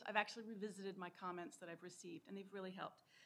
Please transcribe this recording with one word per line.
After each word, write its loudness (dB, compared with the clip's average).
I've 6
actually 6
revisited 0
my 2
comments -2
that -6
I've -4
received, -6
and -4
they've -4
really 0
helped. -2